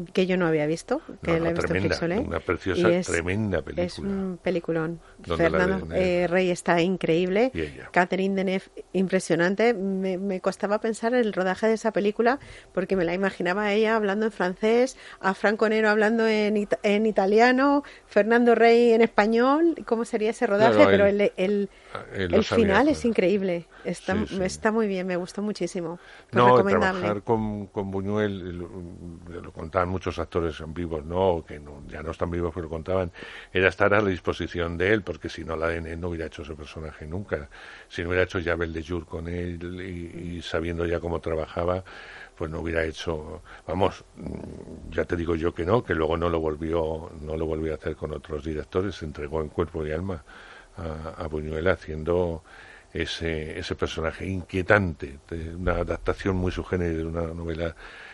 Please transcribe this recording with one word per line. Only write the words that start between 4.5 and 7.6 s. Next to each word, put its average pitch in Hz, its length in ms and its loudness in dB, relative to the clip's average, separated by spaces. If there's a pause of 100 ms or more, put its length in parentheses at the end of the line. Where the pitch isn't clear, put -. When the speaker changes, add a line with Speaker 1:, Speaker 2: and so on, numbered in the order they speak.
Speaker 2:
Donde 165 320 0
la 160 80 2
Speaker 1:
Fernando, 190 280 0
Speaker 2:
de 180 380 0
Speaker 1:
eh, - 20 0
Rey 180 240 2
está 175 300 2
increíble. 180 720 2
Speaker 2:
Y 82 80 -4